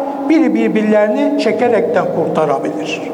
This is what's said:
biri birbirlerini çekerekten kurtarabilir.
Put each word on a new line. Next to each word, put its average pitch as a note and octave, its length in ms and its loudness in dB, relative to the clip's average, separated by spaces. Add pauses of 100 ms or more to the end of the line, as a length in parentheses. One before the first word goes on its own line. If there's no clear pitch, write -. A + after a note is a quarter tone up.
(280)
biri D4 260 2
birbirlerini G#3+ 880 2
çekerekten G#3+ 640 0 (120)
kurtarabilir. - 960 -2